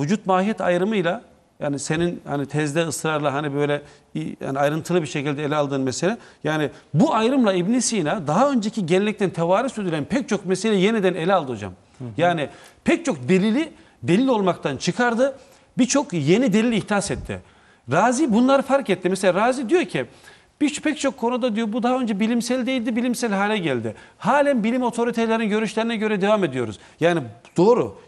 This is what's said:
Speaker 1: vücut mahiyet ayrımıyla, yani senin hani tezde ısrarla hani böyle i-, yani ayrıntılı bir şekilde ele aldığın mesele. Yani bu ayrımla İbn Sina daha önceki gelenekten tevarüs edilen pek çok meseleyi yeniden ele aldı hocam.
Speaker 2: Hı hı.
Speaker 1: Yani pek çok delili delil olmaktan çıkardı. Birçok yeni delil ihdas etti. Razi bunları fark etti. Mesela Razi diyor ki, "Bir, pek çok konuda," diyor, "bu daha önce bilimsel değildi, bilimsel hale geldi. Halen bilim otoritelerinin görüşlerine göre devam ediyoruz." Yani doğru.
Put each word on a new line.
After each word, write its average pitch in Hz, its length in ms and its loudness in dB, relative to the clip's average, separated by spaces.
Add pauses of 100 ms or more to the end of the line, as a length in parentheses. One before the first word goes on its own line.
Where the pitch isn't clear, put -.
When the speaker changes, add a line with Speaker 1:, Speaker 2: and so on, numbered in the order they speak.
Speaker 1:
vücut 180 260 -2
mahiyet 190 340 0
ayrımıyla, 185 640 0 (380)
yani 143 180 -4
senin 170 480 -2
hani 143 200 -4
tezde 151 400 -2
ısrarla 151 480 -2
hani 147 200 -4
böyle 143 280 0 (320)
i-, 156 260 -6
yani 135 180 -4
ayrıntılı 156 440 0
bir 147 40 -4
şekilde 147 380 -4
ele 147 120 -2
aldığın 139 240 0
mesele. 147 380 -2 (260)
Yani 151 260 0 (240)
bu 254 200 4
ayrımla 226 380 2
İbn 190 260 0
Sina 190 480 -2
daha 208 240 2
önceki 214 360 -2
gelenekten 196 440 0
tevarüs 190 480 0
edilen 160 260 -4
pek 226 240 -2
çok 175 180 -2
meseleyi 190 360 2
yeniden 190 320 2
ele 175 200 0
aldı 143 180 0
hocam. 101 200 -8 (260)
Speaker 2:
Hı 127 60 -12
hı. 120 120 -10
Speaker 1:
Yani 160 320 0 (360)
pek 339 200 2
çok 135 240 -4
delili 214 440 2 (300)
delil 202 260 2
olmaktan 180 480 0
çıkardı. 240 600 0 (420)
Birçok 262 340 0
yeni 180 400 2
delil 220 200 2
ihdas 202 380 -2
etti. 107 300 -6 (520)
Razi 240 400 2
bunları 254 300 4
fark 269 280 0
etti. 180 180 0
Mesela 185 260 2 (120)
Razi 254 220 -2
diyor 320 160 2
ki, 127 220 -4 (540)
"Bir, 294 200 -2
pek 302 200 -2
çok 269 160 -2
konuda," 240 400 -2
diyor, 226 160 -2
"bu 233 100 -2
daha 254 180 2
önce 214 200 -2
bilimsel 240 460 0
değildi, 254 300 -2
bilimsel 240 360 -2
hale 208 260 0
geldi. 123 360 -2 (240)
Halen 269 460 2
bilim 247 180 0
otoritelerinin 233 680 0
görüşlerine 220 480 0
göre 214 240 0
devam 202 240 2
ediyoruz." 123 340 -4 (220)
Yani 170 200 2 (360)
doğru. 180 400 4 (120)